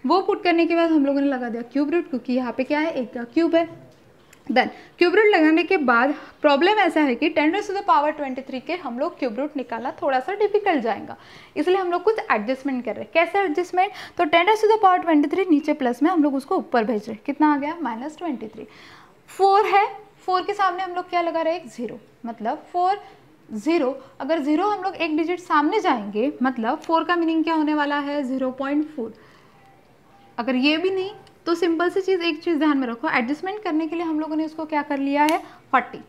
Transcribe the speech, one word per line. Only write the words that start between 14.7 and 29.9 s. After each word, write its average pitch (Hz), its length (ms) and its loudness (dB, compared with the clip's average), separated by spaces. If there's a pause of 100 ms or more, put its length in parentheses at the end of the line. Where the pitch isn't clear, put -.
the 440 120 4
power 359 200 4
twenty 302 300 4
three 381 160 0
नीचे 294 220 2
plus 254 300 0
में 320 80 4
हम 349 120 2
लोग 285 120 2
उसको 277 220 -2
ऊपर 240 280 0
भेज 208 240 -2
रहे 220 60 -8
हैं। - 120 -16
कितना 302 280 2
आ - 20 0
गया? 285 260 -6
माइनस 254 360 -8
ट्वेंटी 240 300 -8
थ्री। - 180 -16 (640)
फ़ोर 392 360 4
है, 403 180 4 (420)
फ़ोर 370 160 0
के 392 120 -6
सामने 370 280 0
हम 359 120 -8
लोग 359 160 -6
क्या 349 100 0
लगा 330 220 -2
रहे 320 120 0
हैं? 359 60 -8
एक 330 100 -18
ज़ीरो, 226 280 -10 (280)
मतलब 233 460 -8
फ़ोर 370 280 0 (480)
ज़ीरो। 269 400 0 (320)
अगर 302 180 -2
ज़ीरो 311 280 0
हम 403 160 -2
लोग 370 140 -6
एक 311 200 -2
डिजिट 339 240 -2
सामने 330 400 2
जाएंगे, 233 520 -2 (100)
मतलब 247 380 -2
फ़ोर - 240 0
का 359 120 0
मीनिंग 330 280 0
क्या 330 100 0
होने 302 200 0
वाला 294 240 0
है? 285 240 -4
ज़ीरो 262 360 -4
पॉइंट 294 280 -2 (100)
फ़ोर। 226 180 -8 (1200)